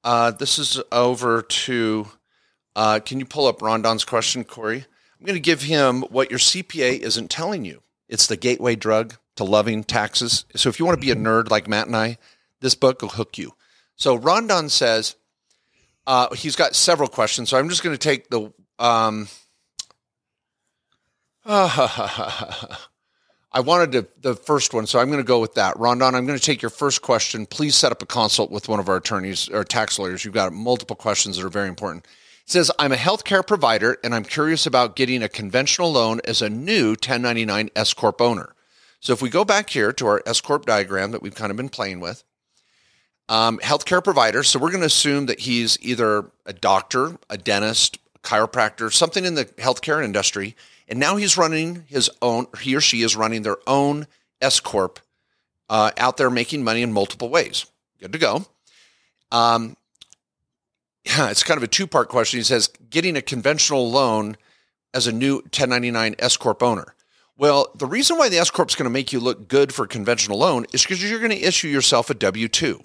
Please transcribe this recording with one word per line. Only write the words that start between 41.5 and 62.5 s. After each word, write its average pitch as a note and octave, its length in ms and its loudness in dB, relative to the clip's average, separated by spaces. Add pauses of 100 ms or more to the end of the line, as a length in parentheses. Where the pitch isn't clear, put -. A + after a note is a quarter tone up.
of G2+ 60 -6
been B2+ 140 -8
playing G2 300 -8
with, F2 240 -10 (1040)
um, A2+ 320 2
healthcare F3 420 0
provider. B2 380 4
So C3+ 160 2
we're D#3 140 0
gonna F#3 120 -2
assume C#3+ 420 2
that A#2+ 140 -4
he's A#2 400 0
either A2 500 0 (140)
a - 80 -14
doctor, G2+ 640 0 (140)
a G#2+ 80 -12
dentist, G#2+ 600 0 (160)
a - 40 -20
chiropractor, A2 760 0
something E3+ 320 2
in F3+ 120 -2
the C3 100 -2
healthcare C#3 580 -2
industry. G2+ 500 -2 (360)
And A2+ 80 -4
now D3+ 180 2
he's G#3 200 2
running E3 500 0
his C3+ 240 0 (120)
own, A#2+ 240 0 (140)
he C3 140 -2
or D3 60 2
she A#2 220 2
is A2 120 2
running A2 280 -2
their G#2 240 -2
own C#3+ 400 2 (340)
S C3 180 2
Corp, - 400 -4 (720)
uh, G#2+ 300 2
out B2+ 180 2
there C3 140 2
making B2 340 -4
money A2+ 160 0
in A#2 140 -2
multiple G2+ 340 -2
ways. C#3+ 380 0 (340)
Good F#2 140 -12
to D#3+ 40 -8
go. D3 280 0 (840)
Um, A#2 460 2 (1300)
yeah, C#3+ 240 0
it's G2+ 140 0
kind D#3+ 160 2
of B2+ 40 -2
a A#2 60 -2
two-part D3+ 400 0
question. A#2+ 320 0
He A2+ 40 -4
says, A#2 260 2 (180)